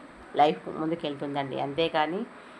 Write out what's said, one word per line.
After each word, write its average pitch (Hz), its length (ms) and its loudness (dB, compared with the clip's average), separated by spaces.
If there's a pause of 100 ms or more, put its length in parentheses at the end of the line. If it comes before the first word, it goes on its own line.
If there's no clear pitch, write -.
(360)
లైఫ్ 151 320 6
ముందుకెళ్తుందండి. 143 920 -4
అంతేకాని 160 680 0 (340)